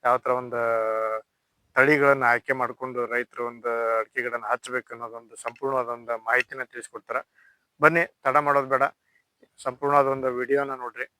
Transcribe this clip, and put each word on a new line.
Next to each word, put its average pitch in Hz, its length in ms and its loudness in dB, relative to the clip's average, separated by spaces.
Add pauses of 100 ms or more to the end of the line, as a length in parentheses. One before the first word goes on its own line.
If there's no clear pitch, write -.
ಯಾವ 123 120 4
ತರ 127 140 -2
ಒಂದು 123 260 -2 (1160)
ತಳಿಗಳನ್ನ 139 480 6
ಆಯ್ಕೆ 120 300 2
ಮಾಡ್ಕೊಂಡು 123 520 -4
ರೈತರು 120 420 -4
ಒಂದು 117 520 -2
ಅಡಿಕೆ 110 220 -6
ಗಿಡನ 120 240 -6
ಹಚ್ಬೇಕು 123 480 -4
ಅನ್ನೋದೊಂದು 117 420 -16
ಸಂಪೂರ್ಣವಾದ 127 500 -4
ಒಂದು 117 320 -8
ಮಾಹಿತಿನ 123 460 -2
ತಿಳಿಸ್ಕೊಡ್ತಾರ. 117 540 -10 (640)
ಬನ್ನಿ, 170 420 2
ತಡ 165 140 2
ಮಾಡೋದು 143 300 2
ಬೇಡ, 135 160 2 (800)
ಸಂಪೂರ್ಣವಾದ 143 420 2
ಒಂದು 135 220 -2
ವಿಡಿಯೋನ 131 480 -2
ನೋಡ್ರಿ. 123 300 -10 (140)